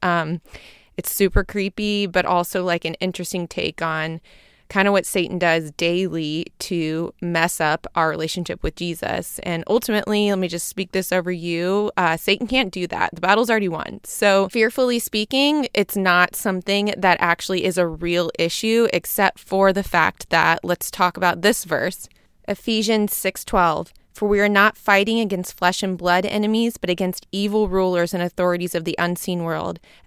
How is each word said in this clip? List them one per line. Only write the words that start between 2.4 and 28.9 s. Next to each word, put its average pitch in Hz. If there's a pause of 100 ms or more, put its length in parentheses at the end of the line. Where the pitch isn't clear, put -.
like, 170
an 165
interesting 180
take 160
on 160 (480)
kind 202
of 202
what 196
Satan 180
does 165
daily 165 (120)
to 160
mess 170
up 160
our 165
relationship 165
with 160
Jesus. -
And 170
ultimately, 214
let 196
me 185
just 170
speak -
this 190
over 180
you, 180
uh, 165
Satan 202
can't 254
do 175
that. -
The 165
battle's 208
already 214
won. -
So 196
fearfully 240
speaking, 269
it's -
not 180
something 202
that 180
actually 175
is 180
a 180
real 170
issue, 220
except -
for 196
the 196
fact -
that, 165
let's -
talk 180
about 175
this 214
verse, 160 (400)
Ephesians 214
six -
twelve. 170 (200)
"For 208
we 202
are 208
not 208
fighting 208
against 185
flesh 180
and 185
blood 180
enemies, 220
but 175
against 180
evil 202
rulers 180
and 175
authorities 175
of 165
the 165